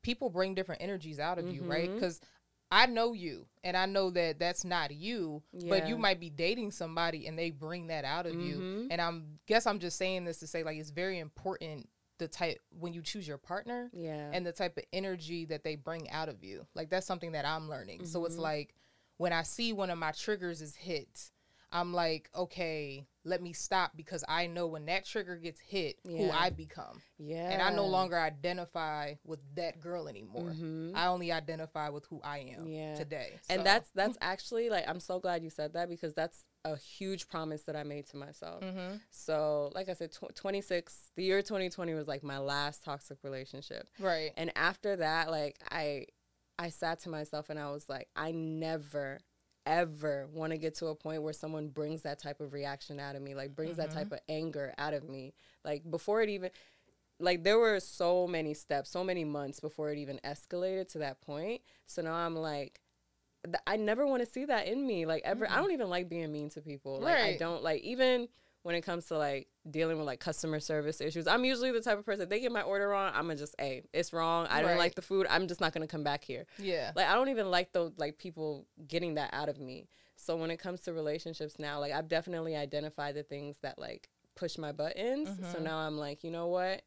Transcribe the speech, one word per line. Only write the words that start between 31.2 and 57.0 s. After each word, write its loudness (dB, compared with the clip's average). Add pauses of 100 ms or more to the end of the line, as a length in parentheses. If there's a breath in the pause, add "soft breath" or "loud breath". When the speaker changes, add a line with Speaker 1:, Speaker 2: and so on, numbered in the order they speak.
Speaker 1:
identify -2
with -8
who -10
I -6
am -10
Speaker 2:
Yeah. -6
Speaker 1:
today. -6 (100)
Speaker 2:
And 4
Speaker 1:
So 0
Speaker 2:
that's, 8
that's 2
actually, 0
like, 2
I'm -2
so -2
glad 0
you -8
said -4
that 0
because -4
that's -2 (200)
a -2
huge -6
promise -4
that -4
I -4
made -8
to -16
myself. -10
Speaker 1:
Mm-hmm. -6 (140)
Speaker 2:
So, 2
like -4
I -4
said, -6
tw-, -12
twenty-six, -2
the -4
year 6
twenty 0
twenty -2
was, -2
like, -4
my -4
last 0
toxic -8
relationship. -8 (120)
Speaker 1:
Right. 2
Speaker 2:
And 0
after 4
that, 2
like, 0 (140)
I, -2 (520)
I -2
sat 0
to -8
myself -4
and -4
I -4
was -8
like, -6
"I -2
never, -2 (460)
ever 2
wanna -2
get 0
to -2
a 0
point -4
where -2
someone -4
brings -4
that -6
type -8
of -6
reaction -6
out -6
of -8
me, -8
like, -6
brings -2
that -2
Speaker 1:
Mm-hmm. -4
Speaker 2:
type -4
of -6
anger -2
out 0
of -4
me." -12 (300 soft breath)
Like, -2
before 2
it 4
even, -4 (680 loud breath)